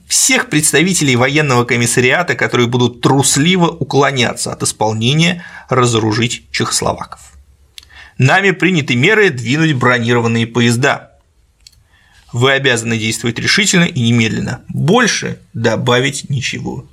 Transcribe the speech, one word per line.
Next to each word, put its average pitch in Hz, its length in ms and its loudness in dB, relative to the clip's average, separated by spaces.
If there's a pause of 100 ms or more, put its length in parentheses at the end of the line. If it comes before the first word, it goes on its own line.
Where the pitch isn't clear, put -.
всех - 440 0
представителей 151 640 0
военного 135 500 2
комиссариата, 123 720 0
которые 120 320 0
будут 123 340 0
трусливо 147 680 2
уклоняться 139 800 -2
от - 100 -10
исполнения 127 800 0 (240)
разоружить 117 840 0
чехословаков. - 720 -6 (1000)
Нами 180 320 4
приняты 165 440 0
меры 196 360 4
двинуть 139 440 0
бронированные 117 680 0
поезда. 120 680 0 (1200)
Вы 127 180 2
обязаны 117 460 0
действовать 110 420 -4
решительно 190 460 2
и 170 140 -4
немедленно. 117 680 0
Больше 175 720 0 (140)
добавить 120 760 -2
ничего 127 640 -6